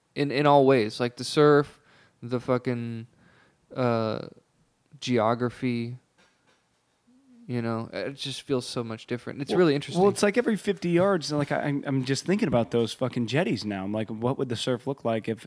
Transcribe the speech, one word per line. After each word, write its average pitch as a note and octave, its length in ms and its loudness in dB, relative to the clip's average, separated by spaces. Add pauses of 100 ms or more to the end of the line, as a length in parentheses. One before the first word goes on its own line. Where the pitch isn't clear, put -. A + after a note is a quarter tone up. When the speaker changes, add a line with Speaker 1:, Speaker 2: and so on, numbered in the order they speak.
(160)
Speaker 1:
in, C#3+ 160 -2
in C#3+ 160 2
all C#3+ 180 8
ways. A#2 340 4
Like, B2 180 -2
the B2+ 60 -8
surf, D3 560 4 (440)
the A#2+ 160 -4
fucking, A#2+ 680 -4 (680)
uh, A2+ 460 0 (760)
geography, A#2+ 1000 -2 (1500)
you A#2+ 140 -4
know, A#2 300 -4
it G2+ 240 -6
just - 280 -10
feels C3 220 -2
so - 160 -6
much A2+ 260 -10
different. B2 340 -8
It's C#3 100 -8
Speaker 2:
Well, G3+ 80 2
Speaker 1:
really D#3+ 160 6
interesting. D#3+ 260 -2
Speaker 2:
well, G3+ 100 6
it's - 120 0
like G#3 140 2
every A#3 180 2
fifty F3+ 340 -2
yards, E3+ 420 2
and, D3 80 0
like, C#3+ 120 -2
I, C#3+ 100 0
I'm, C#3+ 240 -2
I'm C3+ 200 -2
just C3+ 200 -2
thinking G3+ 220 0
about A#2+ 240 2
those A#2 220 0
fucking B2 340 -4
jetties B2+ 380 -2
now. G2+ 180 -4
I'm G2+ 80 -6
like, G#2+ 180 -4
what A#2 280 -4
would C#3 100 -4
the A#2+ 80 -4
surf B2 320 -4
look C3+ 160 -8
like A2+ 240 -2
if, A2+ 200 -6